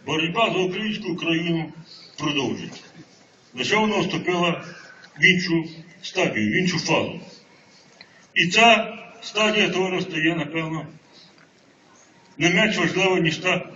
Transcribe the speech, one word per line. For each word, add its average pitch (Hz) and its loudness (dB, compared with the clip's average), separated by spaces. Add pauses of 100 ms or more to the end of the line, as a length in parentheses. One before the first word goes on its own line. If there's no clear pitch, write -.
Боротьба 165 0
за 185 0
українську 185 -2
країну 165 -2 (460)
продовжується. 131 -4 (720)
Лише 127 0
вона 214 2
вступила 175 0 (560)
в - 4
іншу 170 2 (340)
стадію, 107 0
в 107 0
іншу 185 0
фазу. 135 -2 (1120)
І 170 2
ця 214 4 (240)
стадія, 214 2
товариство, 180 -2
є, 160 2
напевно, 160 -4 (1500)
не 165 2
менш 196 2
важлива, 185 2
ніж 165 0
та, 180 -2